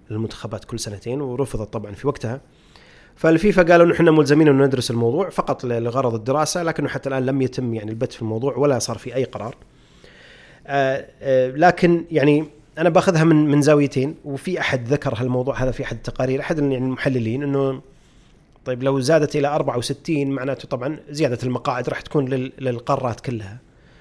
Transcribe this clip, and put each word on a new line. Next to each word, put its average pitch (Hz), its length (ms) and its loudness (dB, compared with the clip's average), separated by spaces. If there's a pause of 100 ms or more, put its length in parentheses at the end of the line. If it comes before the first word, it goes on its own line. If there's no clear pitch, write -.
(100)
للمنتخبات 110 540 -8
كل 117 140 -10
سنتين، 117 420 -8
ورفضت 123 520 -6
طبعا 104 200 -10
في 123 160 -6
وقتها. 131 320 -6 (760)
فالفيفا 175 460 4
قالوا 170 240 8
إنه 165 80 2
إحنا 170 160 6
ملزمين 151 380 6
إنه 135 160 6
ندرس 127 260 0
الموضوع 120 400 0
فقط - 340 -4
ل-، 120 180 -2
لغرض 120 320 -2
الدراسة، 143 480 -2
لكنه 156 260 -2
حتى 135 200 -8
الآن 131 180 -2
لم 135 160 0
يتم 123 320 -4
يعني 107 160 -8
البت 113 220 -6
في - 100 -12
الموضوع 113 340 -4
ولا 135 220 2
صار 110 200 -6
في 120 160 -14
أي 131 100 -2
قرار. 104 320 -10 (1120)
آه، 139 400 -2 (160)
آه، 131 280 4
لكن 170 600 4
يعني 147 340 4 (340)
أنا 170 100 2
باخذها 165 360 4
من، 151 260 6
من 147 120 4
زاويتين، 143 520 2 (100)
وفي 147 360 -6
أحد 123 280 -4
ذكر 143 280 -2
هالموضوع 127 460 -2
هذا 127 80 0
في 127 120 -6
أحد 120 140 -8
التقارير، 131 440 -4
أحد 160 180 -4
يعني 139 180 0
المحللين، 127 640 -2
إنه 139 380 -2 (840)
طيب 127 180 -6
لو 135 180 0
زادت 147 360 2
إلى 139 120 0
أربعة 139 300 -2
وستين 139 520 -4
معناته 131 380 -6
طبعا 139 300 -6 (120)
زيادة 143 320 -2
المقاعد 127 460 -4
راح - 120 -6
تكون 135 280 -2
لل-، 131 300 -4
للقارات 123 640 -4
كلها. 110 380 -10 (420)